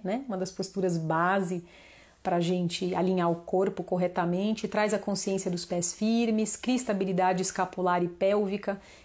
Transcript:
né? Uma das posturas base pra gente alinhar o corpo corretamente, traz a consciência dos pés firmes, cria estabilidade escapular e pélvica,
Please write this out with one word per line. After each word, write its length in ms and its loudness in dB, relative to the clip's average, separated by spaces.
né? 240 -4
Uma 100 -4
das 140 -4
posturas 480 -2
base 680 0
pra 140 2
gente 520 0
alinhar 380 2
o 60 0
corpo 480 0
corretamente, 840 0
traz 260 0
a 60 2
consciência 500 -2
dos 160 -4
pés 280 -2
firmes, 640 2
cria 180 0
estabilidade 680 2
escapular 600 0
e 60 0
pélvica, 720 0